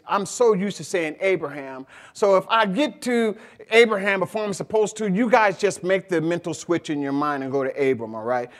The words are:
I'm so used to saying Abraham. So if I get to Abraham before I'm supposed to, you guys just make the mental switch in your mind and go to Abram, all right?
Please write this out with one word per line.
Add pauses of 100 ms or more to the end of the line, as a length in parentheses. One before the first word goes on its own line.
I'm
so
used
to
saying
Abraham. (280)
So
if
I
get
to (360)
Abraham
before
I'm
supposed
to,
you
guys
just
make
the
mental
switch
in
your
mind
and
go
to
Abram,
all
right? (100)